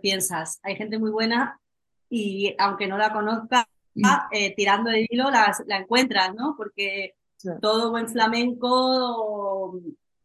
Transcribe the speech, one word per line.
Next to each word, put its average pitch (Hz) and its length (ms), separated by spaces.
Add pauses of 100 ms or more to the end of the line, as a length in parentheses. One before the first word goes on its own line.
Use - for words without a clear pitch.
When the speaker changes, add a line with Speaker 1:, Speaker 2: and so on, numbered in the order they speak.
Speaker 1:
piensas, 180 600
"Hay 196 120
gente 214 220
muy 220 140
buena", 226 460 (500)
y 202 500
aunque 196 300
no 196 100
la 214 140
conozca, 226 560 (260)
Speaker 2:
Mm. 214 100 (280)
Speaker 1:
eh, 202 240
tirando 202 340
del 220 180
hilo 254 220
las, 214 360
la 202 120
encuentras, 196 560
¿no? 269 220
Porque 196 580 (220)
Speaker 2:
Sí. - 120 (140)
Speaker 1:
todo 220 280
buen 226 180
flamenco, 233 1700 (440)